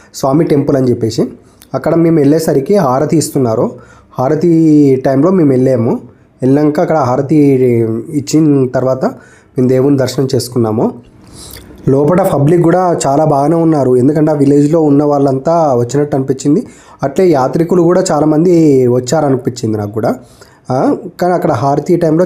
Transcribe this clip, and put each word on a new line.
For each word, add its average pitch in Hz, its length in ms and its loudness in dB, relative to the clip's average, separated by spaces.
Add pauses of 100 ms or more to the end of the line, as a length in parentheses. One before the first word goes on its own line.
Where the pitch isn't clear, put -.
(200)
స్వామి 147 320 0
టెంపుల్ 139 260 0
అని 131 120 0
చెప్పేసి 113 340 -2 (500)
అక్కడ 156 220 -2
మేము 165 260 2
వెళ్ళేసరికి 156 540 0
హారతి 147 420 0
ఇస్తున్నారు. 131 540 -2 (460)
హారతి 156 340 0 (540)
టైంలో 139 260 2
మేము 170 180 2
వెళ్ళాము. 131 680 0 (280)
వెళ్ళాక 147 420 2
అక్కడ 160 120 -2 (120)
హారతి 135 280 0 (840)
ఇచ్చిన 143 460 0 (100)
తర్వాత 131 300 -2 (480)
మేము 127 200 0
దేవుని 135 240 2
దర్శనం 131 380 -2
చేసుకున్నాము. 113 500 -2 (1080)
లోపల 147 280 2 (120)
పబ్లిక్ 156 360 2
కూడా 180 120 2 (240)
చాలా 147 280 0
బాగానే 143 220 0 (100)
ఉన్నారు, 143 260 2 (100)
ఎందుకంటే 151 300 2
ఆ 156 100 0
విలేజ్లో 147 380 2 (100)
ఉన్న 143 220 2
వాళ్ళంతా 139 440 0 (260)
వచ్చినట్టు 143 360 -2
అనిపించింది. 135 440 -2 (420)
అట్లే 160 220 -2
యాత్రికులు 170 640 0
కూడా 180 120 2 (100)
చాలామంది 156 420 2 (340)
వచ్చారనిపించింది 123 920 -2
నాకు 101 180 -8
కూడా. 139 120 -2 (600)
ఆ, 175 240 0 (240)
కానీ 180 140 0
అక్కడ 165 180 -2
హారతి 143 520 -2
టైంలో 160 220 0